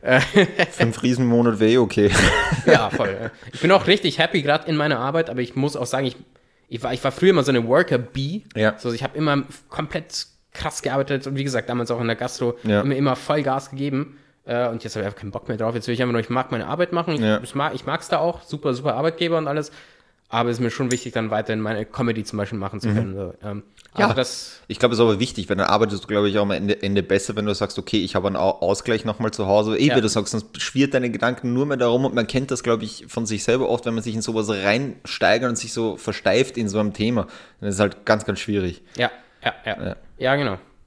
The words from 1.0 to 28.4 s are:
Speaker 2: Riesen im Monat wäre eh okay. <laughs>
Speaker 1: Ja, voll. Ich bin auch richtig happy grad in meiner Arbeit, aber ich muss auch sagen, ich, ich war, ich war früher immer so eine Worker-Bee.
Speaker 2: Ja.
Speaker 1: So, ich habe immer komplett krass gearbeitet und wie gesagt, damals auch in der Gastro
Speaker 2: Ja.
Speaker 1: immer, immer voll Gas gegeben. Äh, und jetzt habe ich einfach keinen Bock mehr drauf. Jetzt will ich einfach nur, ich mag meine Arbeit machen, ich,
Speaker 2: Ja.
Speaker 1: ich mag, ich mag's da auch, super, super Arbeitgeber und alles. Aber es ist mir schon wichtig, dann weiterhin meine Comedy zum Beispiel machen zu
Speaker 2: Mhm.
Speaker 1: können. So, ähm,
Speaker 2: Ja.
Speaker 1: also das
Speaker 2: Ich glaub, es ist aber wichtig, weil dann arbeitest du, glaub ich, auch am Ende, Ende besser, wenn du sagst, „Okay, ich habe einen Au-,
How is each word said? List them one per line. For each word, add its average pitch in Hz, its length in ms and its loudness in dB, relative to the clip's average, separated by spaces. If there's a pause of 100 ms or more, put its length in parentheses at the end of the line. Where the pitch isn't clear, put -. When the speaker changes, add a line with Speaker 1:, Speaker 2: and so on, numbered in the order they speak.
Speaker 2:
Riesen 127 220 2
im 120 60 4
Monat 117 280 4
wäre 110 140 6
eh 127 60 6
okay. 104 320 4 (280)
<laughs> - 280 -2
Speaker 1:
Ja, 110 240 6
voll. 104 400 -4 (220)
Ich - 80 -10
bin 170 120 6
auch 196 140 6
richtig 180 320 2
happy 165 240 2
grad 147 260 0
in 160 80 0
meiner 147 240 0
Arbeit, 151 300 0
aber 127 100 -4
ich 123 160 -4
muss 139 180 0
auch 123 120 -4
sagen, 135 200 -2
ich, 123 100 -4 (520)
ich 117 140 -10
war, 120 100 -4
ich 127 100 -6
war 139 80 2
früher 185 200 4
immer 170 120 6
so 131 80 2
eine 120 160 4
Worker-Bee. 139 760 0 (120)
Speaker 2:
Ja. 107 240 2
Speaker 1:
So, 123 140 -4
ich 117 100 -6
habe 131 160 -8
immer 147 240 2 (260)
komplett - 580 -8 (260)
krass - 300 -6
gearbeitet 135 440 -2
und 139 100 -4
wie 139 80 -2
gesagt, 123 240 -2
damals 120 220 -2
auch 120 100 -2
in 117 60 -2
der 113 100 0
Gastro 120 480 -4
Speaker 2:
Ja. 202 180 4
Speaker 1:
immer, 139 120 0
immer 135 220 2
voll 151 260 -2
Gas 135 280 -2
gegeben. 139 480 -4 (260)
Äh, 120 240 -2
und 113 160 -6
jetzt 110 100 -8
habe 107 80 -4
ich 95 40 -2
einfach - 120 -8
keinen 98 140 -10
Bock - 160 -10
mehr 113 80 -4
drauf. 113 180 -2
Jetzt 117 140 -6
will 120 60 0
ich 120 80 -2
einfach 123 100 0
nur, 117 80 2
ich 113 100 -6
mag 127 220 -2
meine 113 160 -4
Arbeit 170 240 -2
machen, 170 220 -2
ich, 139 60 -2
Speaker 2:
Ja. 107 220 2
Speaker 1:
ich - 140 -14
mag, 143 180 -2
ich 127 100 -10
mag's 151 240 -6
da 165 100 0
auch, 170 240 -2
super, 139 320 -4
super 131 200 -2
Arbeitgeber 165 440 0
und 151 100 -2
alles. 151 240 -4 (580)
Aber 117 200 0
es 117 80 -2
ist - 40 -2
mir 117 80 0
schon 127 200 -2
wichtig, 123 240 -4
dann 113 160 -2
weiterhin 107 320 -2
meine 107 240 -4
Comedy 117 360 -2
zum - 140 -8
Beispiel 104 220 -4
machen 98 220 -6
zu 110 80 -2
Speaker 2:
Mhm. 104 60 2
Speaker 1:
können. 107 200 0
So, 95 200 -8 (140)
ähm, 101 140 -8 (340)
Speaker 2:
Ja. 202 80 4
Speaker 1:
also - 100 2
das - 540 -4
Speaker 2:
Ich 107 100 -8
glaub, 117 140 4
es 113 60 0
ist 117 40 8
aber 110 160 6
wichtig, 107 300 -2
weil 101 80 0
dann 95 120 2
arbeitest 101 360 2
du, - 20 -18
glaub 104 200 2
ich, 101 100 2
auch 104 60 4
am 101 80 0
Ende, 98 320 0
Ende 98 200 0
besser, 98 320 0
wenn 104 120 -2
du 101 80 0
sagst, 101 240 -4
„Okay, 98 260 -2
ich - 100 -6
habe 92 120 0
einen 98 100 -2
Au-, 92 240 2